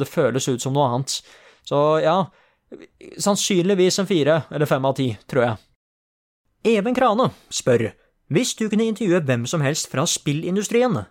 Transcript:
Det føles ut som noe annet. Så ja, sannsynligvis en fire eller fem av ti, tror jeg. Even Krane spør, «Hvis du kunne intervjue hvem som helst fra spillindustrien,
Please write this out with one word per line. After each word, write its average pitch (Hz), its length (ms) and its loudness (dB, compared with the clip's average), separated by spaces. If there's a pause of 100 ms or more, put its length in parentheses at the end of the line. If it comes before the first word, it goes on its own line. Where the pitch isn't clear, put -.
Det 135 80 -4
føles 131 400 -2
ut 127 160 -2
som 131 80 -4
noe 143 160 2
annet. 127 320 -4 (480)
Så 151 320 2
ja, 156 160 2 (1040)
sannsynligvis 185 800 2
en 185 80 -2
fire 156 400 2
eller 147 200 -2
fem 135 200 0
av 131 80 0
ti, 131 140 0 (180)
tror 123 160 2
jeg. 113 160 -2 (1040)
Even 226 320 2
Krane 240 320 2 (240)
spør, 113 380 0 (420)
«Hvis 240 240 0
du 220 120 -2
kunne 220 200 0
intervjue 202 360 0
hvem 120 240 0
som 170 120 -2
helst 143 320 -2
fra 131 160 -2
spillindustrien, 185 1040 -2